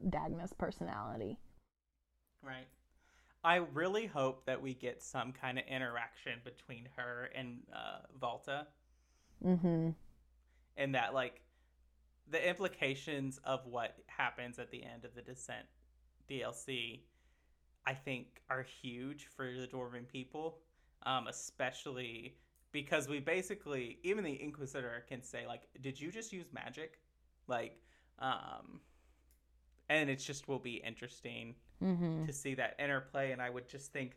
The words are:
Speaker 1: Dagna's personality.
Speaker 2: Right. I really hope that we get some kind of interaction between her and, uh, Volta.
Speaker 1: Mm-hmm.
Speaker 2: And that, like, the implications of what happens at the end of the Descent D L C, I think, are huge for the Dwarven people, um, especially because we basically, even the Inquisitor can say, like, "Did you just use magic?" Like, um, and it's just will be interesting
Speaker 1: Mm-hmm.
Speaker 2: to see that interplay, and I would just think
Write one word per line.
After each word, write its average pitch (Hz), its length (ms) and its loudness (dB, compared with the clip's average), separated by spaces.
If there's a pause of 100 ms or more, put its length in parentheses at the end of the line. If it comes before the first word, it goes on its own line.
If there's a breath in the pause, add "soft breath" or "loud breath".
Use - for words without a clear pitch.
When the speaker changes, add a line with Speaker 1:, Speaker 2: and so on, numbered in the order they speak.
Speaker 1:
Dagna's 170 440 2
personality. 110 840 -2 (1040)
Speaker 2:
Right. 131 240 -8 (760)
I 170 120 12
really 180 500 4
hope 135 400 2
that 131 160 2
we 131 120 -2
get 123 280 -4
some 127 300 -2
kind 127 260 -2
of - 80 2
interaction 120 760 -2
between 123 540 -12
her 123 380 -4
and, 123 240 -4 (140)
uh, 113 260 -4 (200)
Volta. 127 480 -2 (800)
Speaker 1:
Mm-hmm. 170 460 6 (840)
Speaker 2:
And 139 180 2
that, 120 180 4
like, 127 300 2 (840)
the 160 200 6
implications 143 960 2
of 131 220 2
what 120 300 -2 (100)
happens 123 520 -2
at 120 120 -6
the 120 120 -8
end 120 220 -10
of 120 100 -12
the 120 80 -10
Descent 123 440 -10 (600)
D 131 160 -2
L 117 100 0
C, 120 520 -4 (840)
I 135 80 4
think, 131 560 -6
are 131 120 2
huge 131 640 -8
for 127 260 -6
the 127 160 -4
Dwarven 123 400 -6
people, 156 500 -6 (460)
um, 123 240 4
especially 127 1080 -4 (360)
because 143 360 4
we 143 120 0
basically, 147 840 0
even 196 220 2
the 139 180 -4
Inquisitor 131 680 -4
can 123 140 -8
say, 120 240 -6
like, 120 220 -8 (120)
"Did 135 200 -6
you 151 100 -4
just 220 220 -8
use 175 200 -6
magic?" - 460 -8 (480)
Like, 117 340 0 (380)
um, 113 640 -2 (1080)
and 151 220 6
it's 135 140 0
just - 240 -6
will 135 100 2
be 120 180 -6
interesting 117 800 -8 (280)
Speaker 1:
Mm-hmm. 175 420 4
Speaker 2:
to 151 80 0
see 139 220 -2
that 123 240 2
interplay, 135 540 2
and 123 100 -2
I 123 80 0
would 127 180 -6
just 139 240 -12
think 127 240 -4